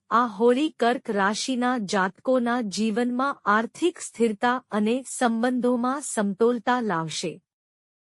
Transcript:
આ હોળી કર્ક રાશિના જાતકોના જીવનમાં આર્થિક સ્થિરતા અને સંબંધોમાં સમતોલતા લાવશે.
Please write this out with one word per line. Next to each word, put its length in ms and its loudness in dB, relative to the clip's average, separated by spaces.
આ 160 4
હોળી 440 2
કર્ક 400 -2
રાશિના 680 0
જાતકોના 800 0
જીવનમાં 840 -2
આર્થિક 540 0
સ્થિરતા 720 -2
અને 380 0
સંબંધોમાં 920 0
સમતોલતા 800 0
લાવશે. 600 -4